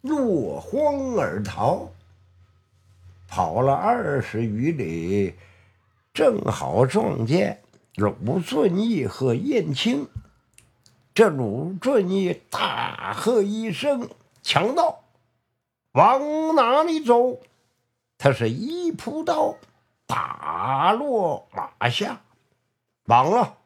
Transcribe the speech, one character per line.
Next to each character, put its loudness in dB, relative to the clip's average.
落 -2
荒 -2
而 -2
逃。 -2
跑 -2
了 4
二 0
十 -4
余 -2
里， -2
正 2
好 2
撞 0
见 0
鲁 -2
俊 0
义 0
和 -2
燕 -2
青。 -2
这 6
鲁 -4
俊 2
义 -2
大 -6
喝 2
一 -4
声 -2
：“强 0
盗， 0
往 4
哪 4
里 0
走？” 4
他 4
是 0
一 -4
扑 -8
刀 -2
打 -2
落 -2
马 -2
下， -6
亡 6
了。 0